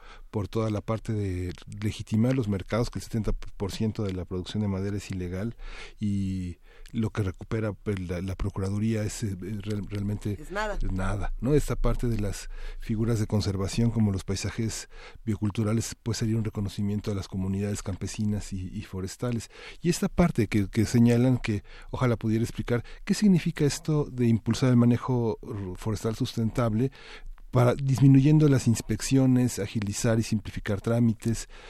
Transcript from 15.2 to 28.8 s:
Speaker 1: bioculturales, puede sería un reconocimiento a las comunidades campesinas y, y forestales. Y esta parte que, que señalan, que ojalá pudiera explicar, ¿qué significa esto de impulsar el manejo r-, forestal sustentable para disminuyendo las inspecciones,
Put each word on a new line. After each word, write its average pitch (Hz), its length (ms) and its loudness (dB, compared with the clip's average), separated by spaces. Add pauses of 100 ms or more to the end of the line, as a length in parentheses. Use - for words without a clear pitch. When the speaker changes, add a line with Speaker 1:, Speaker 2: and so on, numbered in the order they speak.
Speaker 1:
bioculturales, 107 720 0
puede - 220 -4
sería 113 200 0
un 113 80 0
reconocimiento 104 680 -2
a - 20 -2
las 95 140 -4
comunidades 98 540 -2
campesinas 104 680 -4
y, 92 240 -6
y 104 60 -6
forestales. 104 680 -6 (320)
Y 165 60 0
esta 175 200 2
parte 143 400 2
que, 104 200 2
que 110 160 2
señalan, 120 540 6
que 104 240 -2 (280)
ojalá 120 260 0
pudiera 110 260 0
explicar, 117 400 -2 (220)
¿qué 202 100 0
significa 170 500 4
esto 147 420 0
de 123 200 0
impulsar 113 440 4
el 123 60 6
manejo 120 640 4
r-, 101 340 -8
forestal 110 380 -2
sustentable 117 760 0 (600)
para 120 240 4
disminuyendo 139 760 6
las 131 200 4
inspecciones, 123 920 2